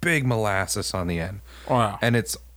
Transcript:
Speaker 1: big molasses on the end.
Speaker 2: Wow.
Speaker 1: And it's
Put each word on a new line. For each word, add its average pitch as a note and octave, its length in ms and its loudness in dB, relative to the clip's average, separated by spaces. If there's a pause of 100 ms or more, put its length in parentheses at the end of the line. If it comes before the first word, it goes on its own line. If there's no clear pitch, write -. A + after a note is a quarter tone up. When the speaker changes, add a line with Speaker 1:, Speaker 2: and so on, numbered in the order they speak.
Speaker 1:
big D#3 260 2
molasses G#2 640 0
on F#2 140 -2
the E2+ 140 -2
end. F#2+ 200 -8 (280)
Speaker 2:
Wow. A2+ 340 2
Speaker 1:
And A#2 140 4
it's - 200 -2 (200)